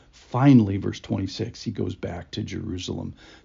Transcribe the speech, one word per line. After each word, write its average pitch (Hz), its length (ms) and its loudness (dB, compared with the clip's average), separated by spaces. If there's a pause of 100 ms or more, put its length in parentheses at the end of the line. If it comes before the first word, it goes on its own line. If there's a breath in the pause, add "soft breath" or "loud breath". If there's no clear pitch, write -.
(120)
finally, 123 640 6
verse 95 220 -4
twenty-six, - 640 -6
he 107 80 -6
goes 98 240 -4
back 90 360 -8
to 104 120 -6
Jerusalem 90 720 -8 (300 soft breath)